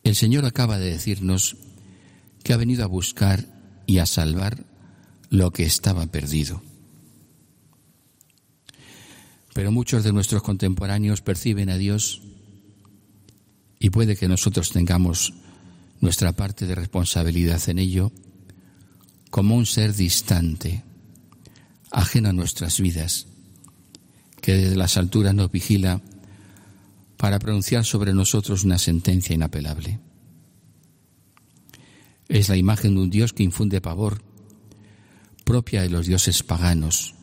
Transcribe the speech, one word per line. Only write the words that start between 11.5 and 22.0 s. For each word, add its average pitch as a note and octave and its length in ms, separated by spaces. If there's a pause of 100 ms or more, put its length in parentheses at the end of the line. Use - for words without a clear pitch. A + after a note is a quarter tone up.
a F#2 80
Dios, G2+ 460 (1600)
y F2+ 120
puede A2 240
que F#2+ 120
nosotros F2+ 440
tengamos F2 640 (680)
nuestra F2 300
parte G2 340
de F2+ 80
responsabilidad E2+ 960
en E2+ 80
ello, F#2 340 (1160)
como G#2 260
un A#2+ 120
ser G#2+ 260
distante, F2 880 (1080)
ajeno G#2 380